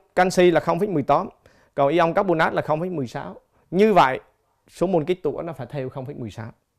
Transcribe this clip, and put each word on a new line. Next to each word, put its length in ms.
canxi 360
là 80
không 200
phẩy 80
mười 160
tám, 260
còn 140
ion 240
carbonate 420
là 60
không 180
phẩy 100
mười 180
sáu. 280
Như 220
vậy, 260
số 200
mol 160
kết 200
tủa 180
nó 120
phải 140
theo 220
không 160
phẩy 100
mười 160
sáu. 200